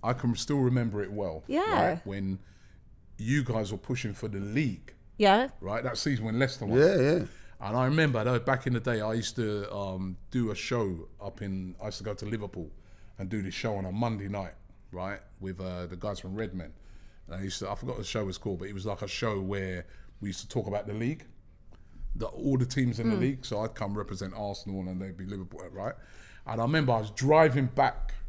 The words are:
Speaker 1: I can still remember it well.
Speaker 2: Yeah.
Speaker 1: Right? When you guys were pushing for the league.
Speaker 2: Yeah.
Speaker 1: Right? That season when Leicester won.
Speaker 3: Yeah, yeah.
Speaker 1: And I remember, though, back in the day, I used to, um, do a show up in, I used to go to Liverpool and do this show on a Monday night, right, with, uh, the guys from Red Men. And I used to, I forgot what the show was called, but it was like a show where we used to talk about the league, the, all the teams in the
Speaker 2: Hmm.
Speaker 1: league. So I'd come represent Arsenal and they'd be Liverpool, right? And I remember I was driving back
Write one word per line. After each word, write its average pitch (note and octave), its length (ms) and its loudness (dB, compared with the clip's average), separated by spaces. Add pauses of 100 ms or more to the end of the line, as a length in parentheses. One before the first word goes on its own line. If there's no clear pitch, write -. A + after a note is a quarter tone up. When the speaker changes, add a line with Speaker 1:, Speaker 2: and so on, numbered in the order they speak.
Speaker 1:
I A#2+ 120 2
can A#2+ 220 2
still C#3+ 260 0
remember A#2 420 4
it F#2+ 80 -4
well. F#2 340 -2
Speaker 2:
Yeah. D4+ 440 4
Speaker 1:
Right? E3+ 160 -2
When F#2+ 340 0 (800)
you B2+ 240 2
guys A2 280 0
were G2+ 60 -4
pushing A#2+ 360 -4
for A2 160 -6
the G2+ 100 -4
league. A2 540 -2 (240)
Speaker 2:
Yeah. G#3+ 320 6 (120)
Speaker 1:
Right? G#2+ 220 -2
That A#2 160 -2
season B2 260 0
when A2+ 140 0
Leicester B2+ 260 2
won. A2+ 140 6
Speaker 3:
Yeah, E3 200 8
yeah. D3 240 4 (380)
Speaker 1:
And G#2+ 140 -2
I B2+ 80 4
remember, C3+ 400 4
though, B2 160 4
back B2+ 280 2
in B2+ 40 2
the A#2+ 80 2
day, A2+ 220 2
I A2 100 0
used A2+ 240 -2
to, G#2 400 0
um, F#2+ 400 -4 (160)
do A#2 200 2
a F#2+ 40 -2
show G2 540 -2 (120)
up G2 200 -10
in, F#2+ 400 -4
I G#2+ 60 -6
used G#2 100 -6
to G2+ 80 -10
go G#2+ 80 -4
to G#2+ 120 -8
Liverpool G2+ 460 -6 (460)
and F#2+ 120 -6
do G#2+ 120 -2
this F#2+ 120 -4
show G#2+ 220 -2
on G2 80 -2
a F#2 80 -4
Monday G#2 380 -2
night, G2 240 -6 (400)
right, F#2 260 -6 (220)
with, F#2+ 180 -6
uh, F2+ 280 -6
the F2 100 -10
guys G2+ 240 -4
from F#2+ 140 -8
Red G#2 180 -4
Men. D#2+ 180 -8 (560)
And D#2+ 80 -10
I F#2+ 80 -6
used F#2+ 160 -4
to, G2 100 -4
I G#2 60 -4
forgot B2 220 -6
what G#2+ 60 -6
the - 40 -6
show A2 160 -2
was F#2+ 140 -4
called, F#2+ 220 -4
but F#2+ 100 -8
it G#2 40 -8
was F#2+ 120 -6
like G2+ 160 -2
a G2+ 80 -6
show G#2+ 320 0
where F#2+ 440 -2 (360)
we G2+ 80 -4
used F2+ 100 -6
to - 80 -12
talk A#2 200 -2
about G#2 200 -2
the G#2 60 -4
league, A#2 320 -2 (920)
the, - 120 -2
all C3+ 300 2
the B2 80 4
teams B2 360 2
in A2+ 80 4
the - 80 4
Speaker 2:
Hmm. F3+ 40 2
Speaker 1:
league. C3 240 0
So G#2 140 -2
I'd A2 160 -2
come G2+ 220 -2
represent F#2+ 400 -6
Arsenal G2+ 500 -4
and F#2 140 -4
they'd F#2+ 160 -8
be F#2+ 80 -10
Liverpool, F#2 360 -8 (120)
right? G2 220 -6 (520)
And A2+ 140 0
I - 20 4
remember C3+ 300 4
I A2 80 4
was G#2 100 -6
driving C#3+ 540 8
back - 480 2 (140)